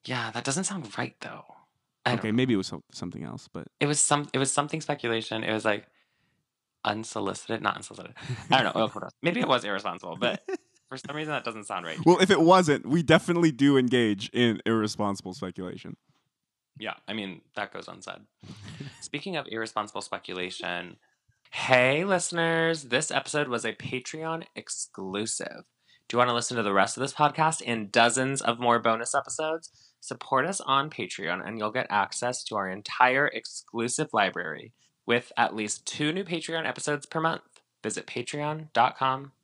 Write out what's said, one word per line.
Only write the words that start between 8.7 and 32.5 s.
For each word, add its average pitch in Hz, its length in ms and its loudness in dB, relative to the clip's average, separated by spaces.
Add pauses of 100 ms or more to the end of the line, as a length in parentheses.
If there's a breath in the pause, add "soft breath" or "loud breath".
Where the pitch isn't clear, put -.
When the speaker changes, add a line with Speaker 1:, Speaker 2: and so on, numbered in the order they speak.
Speaker 1:
know. - 60 0
It'll 107 80 2
come - 140 -10
across. - 100 -12 (100)
Maybe 175 180 0
it - 80 0
was 123 160 4
irresponsible, 95 560 -6
but 120 220 -2 (260)
Speaker 2:
<laughs> - 200 -20
Speaker 1:
for 131 80 -10
some 143 200 -10
reason 156 160 -6
that 127 120 -4
doesn't 110 200 -8
sound 92 200 -6
right. 80 220 -8
Speaker 2:
Well, 175 140 8
if 185 100 4
it 165 100 8
wasn't, 165 460 8
we 156 160 2
definitely 165 480 6
do 139 260 6
engage 117 560 4
in 117 320 4
irresponsible 104 680 0
speculation. 92 600 -10 (840)
Speaker 1:
Yeah, 107 160 -8 (140)
I 101 40 -8
mean, 95 280 -8 (160)
that 104 160 -8
goes 87 160 -12
unsaid. 92 320 -14 (400)
Speaker 2:
<laughs> - 400 -16
Speaker 1:
Speaking 160 340 -10
of 151 160 -6
irresponsible 110 520 -4
speculation, 90 960 -8 (520)
hey, 131 540 4
listeners, 165 800 0
this 127 260 0
episode 143 380 -2
was 120 160 -4
a 113 80 -2
Patreon 160 720 -8 (100)
exclusive. - 1120 -8 (440)
Do - 60 -8
you 120 40 4
wanna 123 160 6
listen 120 220 -2
to 117 60 0
the 101 100 2
rest 98 240 4
of 123 40 -8
this 139 140 -2
podcast 156 520 2
and 113 240 -2
dozens 131 500 4
of 117 200 0
more 117 180 4
bonus 113 340 0
episodes? 156 600 -4 (280 soft breath)
Support 131 460 -2
us 196 140 -4
on 139 280 0
Patreon, 92 560 -6
and 110 140 -8
you'll 107 140 -2
get 123 180 -2
access 104 540 -2
to - 100 -8